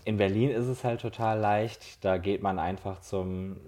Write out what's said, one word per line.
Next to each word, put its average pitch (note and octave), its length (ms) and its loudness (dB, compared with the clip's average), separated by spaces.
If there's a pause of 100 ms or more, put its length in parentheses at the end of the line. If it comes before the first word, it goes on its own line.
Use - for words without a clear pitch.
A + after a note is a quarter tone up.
in A2 120 0
Berlin G#2 340 4
ist A#2+ 160 0
es B2+ 160 -4
halt A#2 200 -2
total A2 360 0
leicht, G#2+ 680 0
da F#2+ 120 4
geht F#2+ 260 0
man F#2+ 160 0
einfach F#2 420 -4
zum F#2 560 -4 (120)